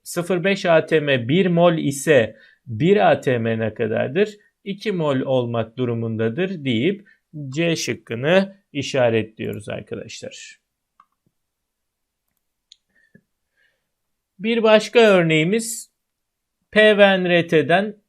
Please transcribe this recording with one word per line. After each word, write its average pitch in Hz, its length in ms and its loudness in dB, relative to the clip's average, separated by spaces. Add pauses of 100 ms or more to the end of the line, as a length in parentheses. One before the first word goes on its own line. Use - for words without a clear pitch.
sıfır 170 400 -4
beş 196 220 -2
A 160 200 4
T 160 140 2
M 135 280 -2
bir 180 180 2
mol 170 320 2
ise 139 580 0 (320)
bir 170 440 2
A 135 100 0
T 127 160 0
M 113 220 -2
ne 110 140 -4
kadardır? 117 560 -2 (340)
İki 202 280 -8
mol 151 280 -2
olmak 120 580 -4
durumundadır 120 880 -4
deyip 131 420 -2 (420)
C 160 260 -2
şıkkını 156 800 -4 (180)
işaretliyoruz 113 960 -4
arkadaşlar. - 880 -14 (3750)
Bir 226 240 -2
başka 214 360 4
örneğimiz 185 920 2 (800)
P 214 260 4
ve 196 260 4
N 175 60 0
R 170 180 2
T'den 170 480 0 (140)